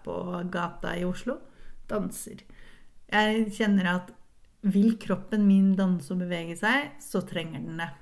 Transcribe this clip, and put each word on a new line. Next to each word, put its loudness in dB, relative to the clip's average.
på -6
gata -6
i -4
Oslo? -4
Danser. -6
Jeg 4
kjenner 2
at -6
vil 6
kroppen -2
min 8
danse 0
og -2
bevege -4
seg, 0
så -2
trenger -6
den -8
det. -4